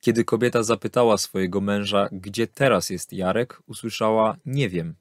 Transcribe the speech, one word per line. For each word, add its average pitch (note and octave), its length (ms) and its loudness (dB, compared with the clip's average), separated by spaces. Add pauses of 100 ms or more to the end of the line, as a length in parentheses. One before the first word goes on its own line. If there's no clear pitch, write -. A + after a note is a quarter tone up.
Kiedy A#2 240 2
kobieta A#2+ 380 0
zapytała A2 560 2
swojego F#2+ 420 -2
męża, G2+ 520 0
gdzie G2+ 340 -4
teraz A#2+ 440 2
jest F2+ 220 -10
Jarek, F#2+ 540 -2
usłyszała: A2 720 0 (100)
„Nie C3+ 220 -2
wiem”. E2 320 -6